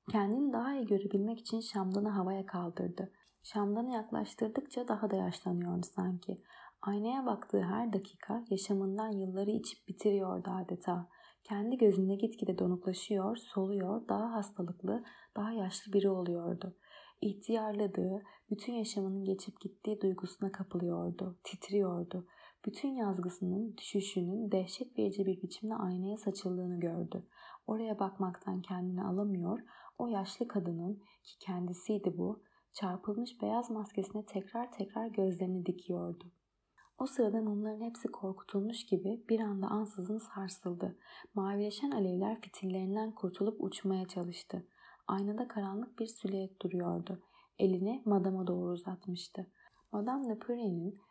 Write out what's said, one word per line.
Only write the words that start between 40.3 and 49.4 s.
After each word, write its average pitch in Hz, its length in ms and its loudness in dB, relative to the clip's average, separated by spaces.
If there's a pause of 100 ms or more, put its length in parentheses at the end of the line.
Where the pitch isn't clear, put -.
Mavileşen 202 560 0
alevler 202 500 2
fitillerinden 196 760 -2
kurtulup 202 460 0
uçmaya 190 480 0
çalıştı. 175 580 -6 (400)
Aynada 208 420 0
karanlık 202 500 -4
bir 226 80 -2
silüet 190 560 -4
duruyordu. 175 600 -2 (360)
Elini 196 460 4
Madame'a 190 420 4
doğru 180 260 0
uzatmıştı. 180 760 -6 (460)